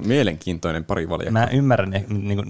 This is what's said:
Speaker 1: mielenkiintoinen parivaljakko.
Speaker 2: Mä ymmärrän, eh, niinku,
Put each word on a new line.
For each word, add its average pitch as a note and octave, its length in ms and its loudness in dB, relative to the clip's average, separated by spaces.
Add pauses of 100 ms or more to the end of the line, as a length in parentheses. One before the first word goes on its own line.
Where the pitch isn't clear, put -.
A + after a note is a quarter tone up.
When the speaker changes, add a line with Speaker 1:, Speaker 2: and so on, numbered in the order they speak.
Speaker 1:
mielenkiintoinen F2 800 0
parivaljakko. F2 480 -2
Speaker 2:
Mä A2+ 200 4
ymmärrän, A#2+ 420 2
eh, G2 140 0
niinku, G2+ 420 -2